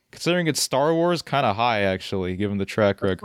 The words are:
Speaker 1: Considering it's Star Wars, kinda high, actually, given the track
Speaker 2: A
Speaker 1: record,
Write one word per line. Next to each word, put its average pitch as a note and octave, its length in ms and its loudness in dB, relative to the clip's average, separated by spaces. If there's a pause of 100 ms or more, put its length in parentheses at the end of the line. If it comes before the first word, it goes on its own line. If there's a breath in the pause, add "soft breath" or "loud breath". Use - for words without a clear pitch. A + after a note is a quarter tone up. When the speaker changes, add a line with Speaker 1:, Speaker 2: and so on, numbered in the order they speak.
(120)
Speaker 1:
Considering E3+ 360 -2
it's C#3 140 0
Star D#3 320 0
Wars, E3+ 280 0
kinda C3+ 320 0
high, A2+ 300 0
actually, F#2+ 520 -2
given G2+ 220 -2
the G2 80 -4
track G2+ 360 2
Speaker 2:
A G2+ 60 0
Speaker 1:
record, F#2 180 0